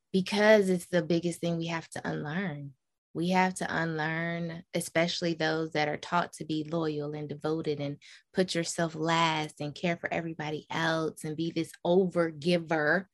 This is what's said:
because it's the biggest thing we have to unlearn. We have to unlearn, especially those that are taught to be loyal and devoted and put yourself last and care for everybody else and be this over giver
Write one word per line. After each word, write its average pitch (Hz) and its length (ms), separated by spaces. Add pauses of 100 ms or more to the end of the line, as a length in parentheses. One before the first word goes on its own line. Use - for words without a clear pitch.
(140)
because 202 560
it's 180 180
the 175 140
biggest 170 400
thing 170 160
we 165 100
have 165 220
to - 200
unlearn. 151 640 (400)
We 165 160
have 185 260
to 185 140
unlearn, 165 960 (100)
especially 170 600
those 160 400
that 151 160
are 151 80
taught - 360
to 160 120
be 156 260
loyal 151 420
and 151 140
devoted 151 540
and 143 160 (360)
put 185 220
yourself 165 400
last 160 640
and 147 160
care 170 220
for - 160
everybody 160 560
else 160 560
and 156 100
be 165 160
this 160 200 (120)
over 175 460
giver 160 840